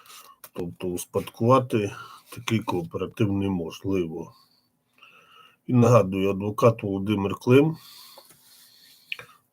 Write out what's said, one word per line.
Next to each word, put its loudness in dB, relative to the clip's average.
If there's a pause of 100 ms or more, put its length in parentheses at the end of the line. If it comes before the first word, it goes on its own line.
(520)
Тобто -10
успадкувати 0 (380)
такий -4
кооператив -4
неможливо. -4 (1300)
І -4
нагадую, 4
адвокат 0
Володимир -2
Клим. 4 (1800)